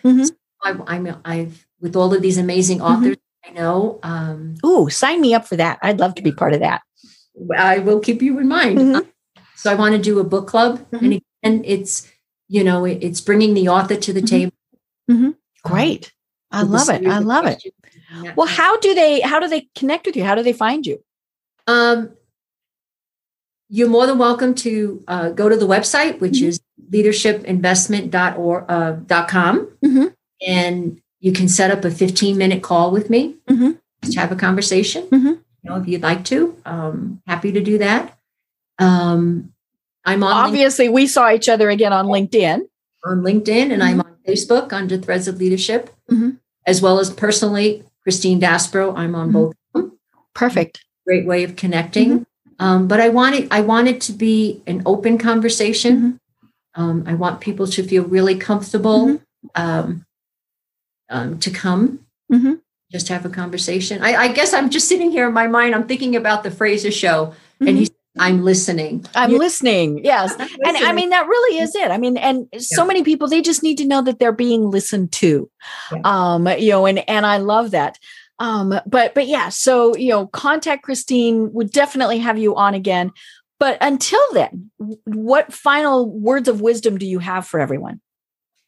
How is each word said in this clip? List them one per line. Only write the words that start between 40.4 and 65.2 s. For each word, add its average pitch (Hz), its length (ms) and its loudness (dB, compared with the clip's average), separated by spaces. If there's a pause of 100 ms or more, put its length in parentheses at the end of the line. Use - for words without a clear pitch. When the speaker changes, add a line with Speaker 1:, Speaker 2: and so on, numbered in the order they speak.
Speaker 1:
we 262 180 4
saw 254 240 4
each 226 180 2
other 214 220 4
again 208 220 2
on 190 140 2
LinkedIn. 196 560 0 (420)
Speaker 2:
on 185 180 -2
LinkedIn, 214 500 0
and 196 100 0
I'm 180 160 2
Speaker 1:
Mm-hmm. 190 100 -2
Speaker 2:
on - 80 -20 (100)
Facebook 214 460 0
under 190 240 -4
Threads 185 320 -4
of 185 100 -8
Leadership, 190 520 -2 (200)
Speaker 1:
Mm-hmm. 233 200 2 (360)
Speaker 2:
as 185 160 2
well 190 180 4
as 190 100 -2
personally, 208 720 -2 (180)
Christine 185 380 0
Daspro. 185 560 0
I'm 170 180 -6
on 165 140 -4
Speaker 1:
Mm-hmm. 160 40 0
Speaker 2:
both 160 220 2 (200)
of 320 80 0
them. - 160 -14 (360)
Speaker 1:
Perfect. 240 500 -2 (220)
Speaker 2:
Great 185 200 0
way 180 180 0
of 180 120 -10
connecting. 175 540 0 (100)
Speaker 1:
Mm-hmm. - 440 -10
Speaker 2:
Um, 185 240 4
but 208 120 4
I 233 80 4
want 254 260 4
it, 277 160 -4
I 214 100 2
want 226 280 2
it 254 140 -2
to - 100 -8
be 220 540 0
an 185 200 -6
open 202 320 2
conversation. 233 1000 0 (560)
Speaker 1:
Mm-hmm. 170 60 -6
Speaker 2:
Um, 165 240 -2
I 165 80 -4
want 202 260 -4
people 196 260 -4
to 185 160 -4
feel 185 220 0
really 190 320 2
comfortable, 214 720 0
Speaker 1:
Mm-hmm. 285 100 2 (380)
Speaker 2:
um, 165 520 -4 (1040)
um, 127 300 -6
to 190 100 -6
come, 185 500 -4 (320)
Speaker 1:
Mm-hmm. 254 220 4 (360)
Speaker 2:
just 175 180 -10
have 180 180 -6
a - 20 -8
conversation. 180 760 -6
I, - 120 2
I 247 180 2
guess 294 220 0
I'm 277 160 0
just 302 180 0
sitting 349 220 2
here 262 180 2